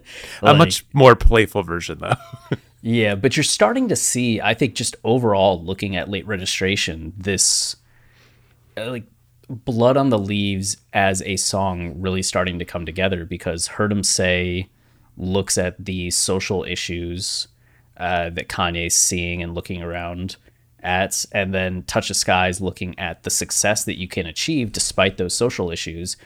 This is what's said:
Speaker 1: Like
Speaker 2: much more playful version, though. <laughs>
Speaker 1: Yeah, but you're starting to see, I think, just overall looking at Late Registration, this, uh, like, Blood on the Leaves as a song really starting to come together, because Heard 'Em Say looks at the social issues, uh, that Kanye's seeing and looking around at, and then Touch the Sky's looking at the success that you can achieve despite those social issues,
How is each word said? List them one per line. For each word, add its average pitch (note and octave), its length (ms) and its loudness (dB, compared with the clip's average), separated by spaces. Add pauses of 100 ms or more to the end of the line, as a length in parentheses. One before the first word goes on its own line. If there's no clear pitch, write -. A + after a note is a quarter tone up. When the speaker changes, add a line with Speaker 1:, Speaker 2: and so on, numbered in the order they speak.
(400)
Speaker 1:
Like D3 180 8
Speaker 2:
much D3+ 360 4
more B2+ 220 10
playful G#2+ 460 2
version, E2+ 360 -6
though. - 580 -6
<laughs> - 240 -20
Speaker 1:
Yeah, A2+ 360 2
but A2+ 200 0
you're C#3+ 80 0
starting A#3+ 440 2
to D3 80 2
see, A#2+ 440 0
I G#2+ 140 2
think, B2+ 200 0
just - 300 -4
overall G2+ 580 4
looking F#2+ 340 -4
at F2 120 -4
Late G2 180 -4
Registration, F#2 920 -2
this, - 600 0 (1000)
uh, A2+ 140 -8
like, A#2 140 -8 (440)
Blood A#2+ 480 4
on C#3 140 4
the A2 80 4
Leaves G2 600 -2 (140)
as G2 300 2
a G2 140 -2
song F2 640 -2
really F#2+ 220 0
starting F#2 360 -2
to F2 60 -4
come F2 220 -8
together, F2+ 380 -2
because E2+ 440 -6
Heard G#2+ 240 0
'Em G2+ 100 0
Say F2+ 680 0 (480)
looks F#2 420 0
at F#2 260 -2
the F2+ 260 -4
social F#2+ 540 0
issues, F2 840 -6 (500)
uh, F2 320 -2
that E2+ 180 -8
Kanye's E2+ 460 -2
seeing F2 480 0
and E2+ 120 -6
looking E2+ 280 -8
around F2 540 -8 (460)
at, F#2 480 0
and F#2+ 240 -2
then F#2 300 -2
Touch - 240 -2
the F#2+ 60 -6
Sky's F#2 460 2
looking F2+ 380 -6
at E2+ 240 -8
the G2 80 -6
success - 540 0
that - 140 -6
you F2+ 100 -6
can E2+ 180 -4
achieve A#2 460 -2
despite - 460 0
those F2+ 160 -2
social G#2 360 0
issues, E2 560 -8